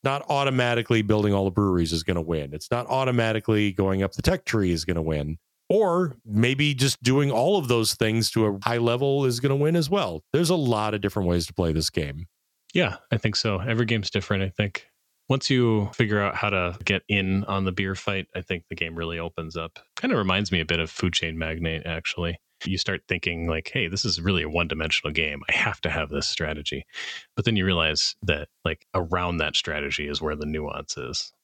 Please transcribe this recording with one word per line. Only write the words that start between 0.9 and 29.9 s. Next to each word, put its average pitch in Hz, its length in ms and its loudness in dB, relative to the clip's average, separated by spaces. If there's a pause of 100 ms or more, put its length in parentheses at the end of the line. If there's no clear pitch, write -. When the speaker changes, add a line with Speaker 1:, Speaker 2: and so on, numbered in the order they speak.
Speaker 1:
building 104 320 4
all 98 120 2
the 95 60 2
breweries 90 400 2
is 82 120 -2
gonna 87 180 0
win. 78 320 -4
It's - 160 -12
not 120 180 -2
automatically 113 840 2
going 95 320 2
up 95 100 -2
the - 80 -8
tech - 240 0
tree 98 260 2
is 80 140 0
gonna 82 160 0
win. 78 360 -2 (320)
Or 180 540 2
maybe 131 520 2
just 127 260 0
doing 139 300 4
all 143 260 4
of 147 100 0
those 117 280 2
things 113 360 2
to 110 140 4
a 101 180 0
high 117 140 2
level 135 480 2
is 120 140 0
gonna 135 160 2
win 151 200 2
as 156 140 2
well. 120 340 0 (100)
There's 165 180 4
a 185 40 4
lot 110 380 2
of 101 80 -2
different 101 260 0
ways 87 200 2
to - 60 -14
play 85 200 2
this 78 160 0
game. 76 380 -4 (480)
Speaker 2:
Yeah, 143 220 2 (140)
I 123 60 2
think 107 200 0
so. 101 220 0
Every 113 280 0
game's 110 240 0
different, 98 320 0
I 95 60 -2
think. - 360 -4 (420)
Once 131 220 0
you 113 460 4
figure 104 260 2
out 101 140 0
how 104 160 0
to 90 320 -2
get 95 260 0
in 98 360 2
on 98 200 0
the 92 60 0
beer 95 240 -2
fight, 95 400 -4
I 90 60 -6
think 85 280 -6
the - 60 -10
game 82 200 -6
really 82 220 -6
opens 82 400 -8
up. 82 220 -10 (160)
Kinda 247 200 -2
reminds 98 360 0
me 90 80 2
a 80 60 -2
bit 85 140 0
of 80 120 -4
Food 90 220 -2
Chain 82 220 -2
Magnate, 80 520 -4
actually. 85 500 -4 (280)
You 92 120 -2
start 92 300 -2
thinking, 85 400 -2
like, 80 260 -4
"Hey, 104 140 0
this 98 180 -4
is 90 160 -2
really 87 220 0
a 78 60 -4
one-dimensional 80 640 -2
game. 76 360 -2
I - 60 0
have - 260 -2
to 90 80 -2
have 78 200 -2
this 71 180 -2
strategy." 76 580 -4 (500)
But - 100 0
then 113 100 4
you 95 100 2
realize 80 560 2
that, 73 280 -2 (140)
like, 82 300 -4
around 87 440 0
that 78 180 0
strategy 73 520 -4